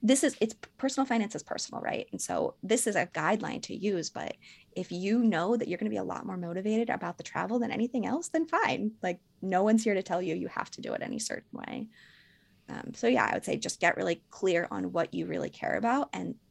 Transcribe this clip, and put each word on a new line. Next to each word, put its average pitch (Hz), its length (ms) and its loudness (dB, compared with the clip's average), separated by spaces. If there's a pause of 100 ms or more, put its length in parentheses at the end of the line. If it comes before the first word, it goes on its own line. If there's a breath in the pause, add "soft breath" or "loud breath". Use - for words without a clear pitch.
this 269 240 6
is, 262 160 2
it's, 220 140 2 (220)
personal 269 280 0
finance 226 300 0
is - 80 -6
personal, - 360 -6
right? - 320 -2
And 185 100 -6
so - 400 0
this 214 240 2
is 202 120 2
a 165 80 2
guideline 175 560 0
to - 120 -10
use, 185 360 -2
but - 260 -8 (400 loud breath)
if 185 160 -6
you 196 320 2
know 196 320 4
that - 140 -2
you're 175 80 -2
gonna 214 120 -2
be 214 60 -2
a 190 80 -2
lot 180 220 -6
more 190 100 -6
motivated 190 540 0
about 175 280 -2
the - 60 -14
travel 208 360 -2
than 226 120 0
anything 233 340 0
else, 277 220 -2
then 320 180 0
fine. 320 460 0 (100)
Like, 180 200 -2 (200)
no 185 220 4
one's 220 220 6
here 208 80 4
to 190 100 2
tell 180 180 -2
you 175 140 -2
you - 140 -4
have - 220 -6
to - 100 -12
do - 100 -4
it - 100 -4
any - 180 -6
certain - 380 -6
way. - 300 -8 (840 soft breath)
Um, - 220 -10
so - 140 -2
yeah, 254 180 6
I - 80 0
would - 100 -2
say 160 140 0
just - 220 -6
get 175 180 4
really 175 320 0
clear 175 400 2
on 131 220 -4
what 165 200 0
you 170 140 -4
really 170 240 -2
care - 240 -2
about 233 400 2
and - 220 -6 (160)